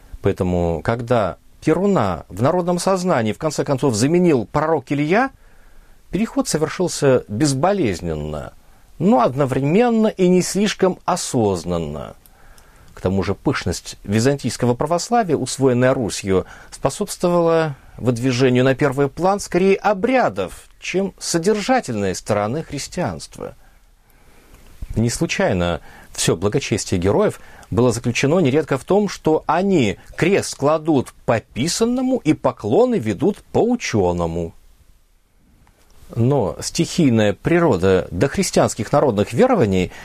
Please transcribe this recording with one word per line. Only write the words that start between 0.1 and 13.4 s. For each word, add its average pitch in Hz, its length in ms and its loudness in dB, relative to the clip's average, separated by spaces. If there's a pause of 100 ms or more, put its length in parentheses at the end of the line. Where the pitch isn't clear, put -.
Поэтому, 87 640 0
когда 117 540 0 (280)
Перуна 156 640 0
в 92 120 -8
народном 175 380 0
сознании 175 540 0
в - 60 -20
конце 147 240 -2
концов 139 320 0
заменил 143 500 2
пророк 151 460 -2
Илья, 175 400 0 (800)
переход 226 360 -2
совершился 147 800 0
безболезненно, 104 1300 -2 (460)
но 220 220 4
одновременно 156 880 2
и 180 200 0
не 180 160 4
слишком 190 640 -2
осознанно. 87 1080 -2 (800)
К - 80 -20
тому 95 220 0
же 95 100 -2
пышность - 680 -4